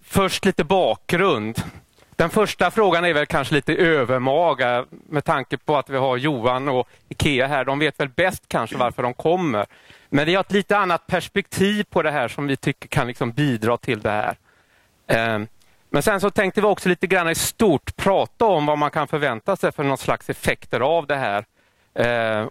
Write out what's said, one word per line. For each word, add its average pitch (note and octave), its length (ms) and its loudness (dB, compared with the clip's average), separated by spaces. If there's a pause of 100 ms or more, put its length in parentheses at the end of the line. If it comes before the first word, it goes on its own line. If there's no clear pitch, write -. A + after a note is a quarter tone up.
först - 420 0
lite F#3 200 2
bakgrund. D3 1000 0 (580)
Den E3 100 2
första G3 400 0
frågan F3 340 2
är E3+ 100 2
väl D3 120 0
kanske D3 280 0
lite C#3+ 200 0
övermaga C3+ 1160 2
med - 340 -6
tanke C#3+ 340 -2
på D3+ 180 0
att C#3 140 -2
vi C3+ 60 -2
har C3 200 0
Johan B2+ 520 0
och B2+ 200 0 (200)
ikea C3+ 380 0
här. C3+ 180 0
De C3+ 140 -2
vet D3 220 -2
väl C#3+ 80 -2
bäst F3 400 -2
kanske - 280 -4
varför B2 260 -2
de B2 120 -2
kommer. D#3+ 520 0 (420)
Men C#3+ 180 0
vi F3 80 2
har G3 60 2
ett F3 120 -6
lite G3+ 240 2
annat F3+ 300 0
perspektiv G3 840 -2
på F3 120 0
det D3+ 80 0
här C#3 180 -2
som C#3+ 180 -6
vi C3+ 100 0
tycker - 320 -6
kan C3 180 0
liksom A#2+ 260 -4
bidra A#2+ 440 0
till A2+ 240 -4
det G#2 100 -2
här. G#2+ 260 -4 (720)
Ehm, A2+ 400 0 (440)
men C#3+ 120 0
sen G3+ 180 0
så G3 100 0
tänkte G3+ 300 0
vi G#3+ 60 2
också F#3 220 0
lite F#3 180 0
grann F3 220 0
i E3 60 0
stort - 600 0
prata F#3+ 480 0
om D#3+ 220 2
vad D3+ 120 0
man D3 120 0
kan D3+ 180 -2
förvänta D3 480 -2
sig D#3+ 160 0
för D3 120 -4
någon C#3 140 0
slags - 320 -4
effekter - 500 -4
av D3+ 260 0
det C#3+ 100 -2
här. G#2+ 280 -2 (500)
Ehm, A#2 560 0